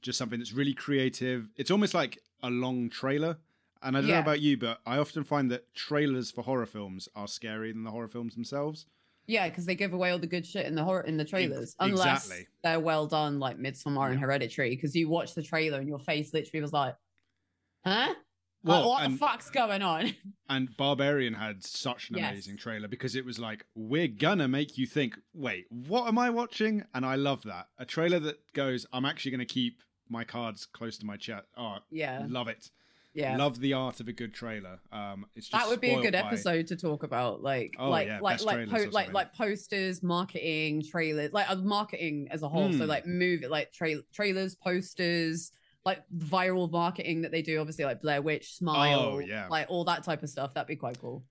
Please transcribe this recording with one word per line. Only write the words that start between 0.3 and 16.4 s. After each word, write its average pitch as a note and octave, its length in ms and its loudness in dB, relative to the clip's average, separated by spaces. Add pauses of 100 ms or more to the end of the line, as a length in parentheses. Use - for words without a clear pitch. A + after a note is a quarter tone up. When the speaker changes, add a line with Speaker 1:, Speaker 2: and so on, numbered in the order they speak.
Speaker 1:
that's A2 140 -8
really C#3 200 2
creative. B2+ 840 0
It's C#3+ 140 0
almost G#3 220 4
like D3+ 260 0 (220)
a B2+ 80 -4
long B2 400 0
trailer. D3 480 0 (440)
And C3 160 0
I C#3 40 4
don't C#3+ 80 4
know F#3 60 6
Speaker 2:
Yeah. E3+ 60 6
Speaker 1:
about D3+ 200 2
you, C#3+ 160 6
but A#2 280 -2
I A#2+ 120 0
often D3 260 0
find C#3 280 2
that B2 220 -6
trailers C#3+ 580 0
for A#2+ 120 -8
horror B2 220 0
films G2 500 -10
are G2+ 120 -8
scarier A2 460 -6
than A2 100 -8
the A2+ 80 -8
horror A2+ 180 -6
films A#2 260 -8
themselves. C#3+ 500 -4 (400)
Speaker 2:
Yeah, G#3+ 240 2
'cause E3+ 160 -6
they F3+ 100 0
give F#3+ 180 -2
away F3+ 160 2
all F3+ 100 2
the E3+ 80 -4
good E3+ 180 -2
shit - 200 -4
in D#3 100 -2
the D#3 80 0
horror, F3+ 180 2
in D#3+ 160 -2
the D3+ 40 0
Speaker 1:
Ex-, D3+ 80 -2
Speaker 2:
trailers, D3 500 -2
unless F#3 460 4
Speaker 1:
exactly. F2+ 220 -6 (160)
Speaker 2:
they're E3 160 4
well D#3 280 2
done, D3 320 2
like C3+ 180 -2
Midsommar C3+ 500 0
and B2+ 80 2
Speaker 1:
Yeah. C3+ 60 2
Speaker 2:
Hereditary, C3 540 0
'cause C#3 200 -2
you E3 120 4
watch E3 280 0
the D#3+ 80 -4
trailer D#3 360 0
and C#3 80 -4
your C#3+ 120 -4
face D3+ 340 -2
literally D#3 280 -2